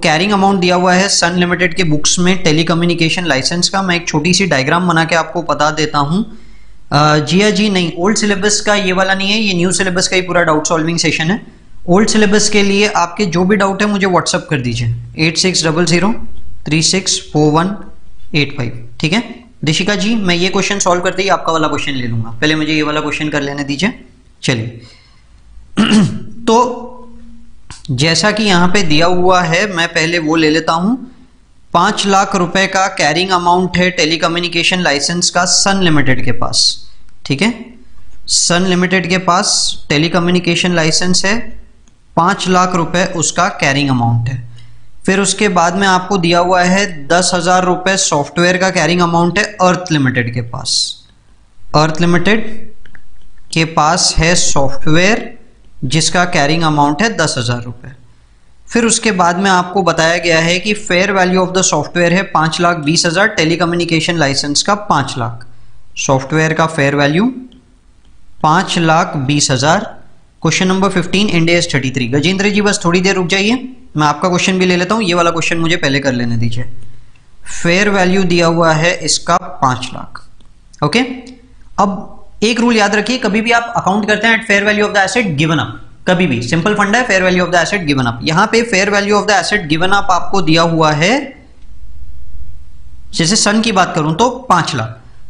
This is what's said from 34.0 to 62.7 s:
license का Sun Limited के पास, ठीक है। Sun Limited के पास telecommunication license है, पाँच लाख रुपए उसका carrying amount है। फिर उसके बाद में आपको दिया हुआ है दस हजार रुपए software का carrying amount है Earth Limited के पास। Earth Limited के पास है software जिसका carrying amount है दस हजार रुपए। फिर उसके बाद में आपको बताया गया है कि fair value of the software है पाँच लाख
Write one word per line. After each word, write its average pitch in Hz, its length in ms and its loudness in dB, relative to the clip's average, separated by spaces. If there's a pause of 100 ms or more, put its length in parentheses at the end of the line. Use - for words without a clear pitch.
license 170 500 0
का 175 140 0
Sun 196 380 0
Limited 131 420 4
के 123 80 4
पास, - 340 2 (600)
ठीक 139 160 -2
है। 226 120 2 (760)
Sun 175 380 2
Limited 180 420 0
के 185 120 0
पास - 680 0
telecommunication 170 840 0
license 170 500 2
है, 233 320 -2 (600)
पाँच 180 320 0
लाख 185 260 2
रुपए 175 300 0 (120)
उसका 170 300 0 (120)
carrying 143 320 0
amount 117 380 0
है। 131 80 -4 (720)
फिर 190 140 2
उसके 202 280 0
बाद 175 280 2
में 196 100 0
आपको 190 320 2
दिया 170 200 2
हुआ 180 240 4
है 185 240 2 (220)
दस 175 260 2
हजार 180 300 2
रुपए 190 320 0
software 175 600 0
का 190 140 0
carrying 175 300 2
amount 170 380 2
है 214 60 2 (180)
Earth 180 300 2
Limited 127 420 0
के 123 100 -4
पास। - 280 -8 (1000)
Earth 160 260 2
Limited 175 420 2 (1080)
के 165 120 0 (100)
पास 156 440 2
है 165 160 4
software 170 880 4 (640)
जिसका 156 400 0
carrying 165 380 0
amount 147 400 2
है 226 140 0
दस 160 220 0
हजार 120 240 -4
रुपए। 123 300 -14 (760)
फिर 233 160 0
उसके 220 280 0
बाद 180 260 2
में 196 120 2
आपको 180 320 2
बताया 165 360 2
गया 165 220 2
है 170 180 2
कि 208 220 -2
fair 180 300 0
value 185 340 2
of 175 120 -2
the 190 120 2
software 170 440 0
है 190 100 2 (100)
पाँच 160 280 0
लाख 175 180 2